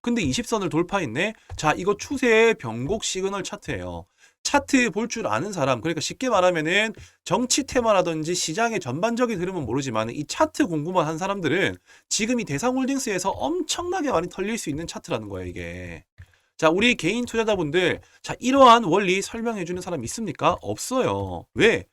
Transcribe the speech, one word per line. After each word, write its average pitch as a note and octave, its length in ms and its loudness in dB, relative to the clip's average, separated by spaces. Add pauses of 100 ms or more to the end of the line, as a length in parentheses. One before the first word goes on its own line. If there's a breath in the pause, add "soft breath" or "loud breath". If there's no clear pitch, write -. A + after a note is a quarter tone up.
근데 A#3 220 0
이십 C#3+ 240 -2
선을 G3+ 220 0
돌파했네. E3+ 640 -2 (240 soft breath)
자, D3+ 200 0
이거 G3 200 0
추세 A3+ 580 4
변곡 B2+ 500 -6
시그널 F#3+ 380 -4
차트예요. F2+ 640 -8 (380 soft breath)
차트 C4+ 480 2
볼 A#3 160 -2
줄 A3 180 -6
아는 B2+ 260 0
사람, C3+ 300 0
그러니까 D#3+ 180 -2
쉽게 B3+ 300 -4
말하면은 F#3 640 2 (300 loud breath)
정치 A#3+ 400 0
테마라든지 F3+ 680 2
시장의 G#3+ 460 -2
전반적인 A3 580 0
흐름은 F3+ 280 -4
모르지만 A#2 420 -2
이 C#3+ 160 -6
차트 D#4 440 0
공부만 D#3+ 380 0
한 D#3+ 120 -4
사람들은 E3+ 580 0 (320 soft breath)
지금 A#3 320 -2
이 G#3 40 -4
대상홀딩스에서 A#3+ 840 -2
엄청나게 F4 800 -2
많이 F3 200 0
털릴 G#3 260 -4
수 E3+ 140 -6
있는 D3+ 160 -6
차트라는 A#2 420 -8
거예요, F#2 180 -8
이게. F2 580 -12 (520 soft breath)
자, D#3+ 140 4
우리 A3+ 260 4
개인 A3 280 -2
투자자분들, F3+ 760 0 (200 soft breath)
자, D3+ 200 -10
이러한 B3 420 8
원리 F#3+ 400 2
설명해주는 G3 580 -6
사람 F3 240 -6
있습니까? F3 560 -2
없어요. G2+ 960 -2
왜? D#3+ 380 4